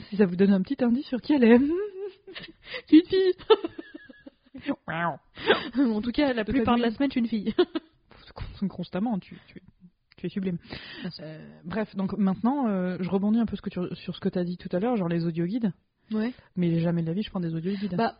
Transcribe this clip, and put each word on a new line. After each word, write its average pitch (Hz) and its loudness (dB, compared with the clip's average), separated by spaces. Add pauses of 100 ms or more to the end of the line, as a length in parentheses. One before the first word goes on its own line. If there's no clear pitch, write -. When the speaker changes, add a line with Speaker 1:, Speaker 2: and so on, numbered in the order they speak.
Speaker 1:
Si 208 -10
ça 208 6
vous 180 -2
donne 196 6
un 190 4
petit 277 -4
indice 240 0
sur 247 -4
qui - 2
elle 269 4
est. 233 10
Speaker 2:
<laughs> 381 -6
C'est 302 8
une 359 6
fille. 381 2
<laughs> - -4
Speaker 1:
Waouh. 165 -2 (760)
Speaker 2:
En 214 -2
tout 240 -4
cas, 285 2
la 226 -2
Speaker 1:
De 214 -4
Speaker 2:
plupart 240 4
de 240 4
la 233 2
Speaker 1:
famille. 220 -6
Speaker 2:
semaine, 277 0
je - -12
suis 254 0
une 233 0
fille. 214 -2
<laughs> - -4 (260)
Speaker 1:
Con-, 196 -2
constamment, 185 -4
tu, - -16 (100)
tu, - -20 (560)
tu - -10
es 175 -4
sublime. 185 -4 (460)
Speaker 2:
Merci. 175 -10
Speaker 1:
Euh... 156 -16 (180)
bref, 196 -4
donc 190 -2
maintenant, 226 0
euh, 185 -2
je 180 -4
rebondis 202 2
un 226 2
peu 202 -4
ce - -8
que - -6
tu, 185 -8 (160)
sur - -10
ce - -16
que 196 -2
t'as 180 -2
dit 175 -6
tout - -12
à 180 0
l'heure, 240 0
genre 180 0
les 170 0
audios 170 -2
guides. 214 -2 (400)
Speaker 2:
Ouais. 214 -2 (220)
Speaker 1:
Mais 170 2
jamais 170 0
de 165 -2
la 165 -2
vie, 202 -2
je - -10
prends 190 -6
des 165 -4
audio 165 -4
guides. 196 -4
Speaker 2:
Bah, 226 0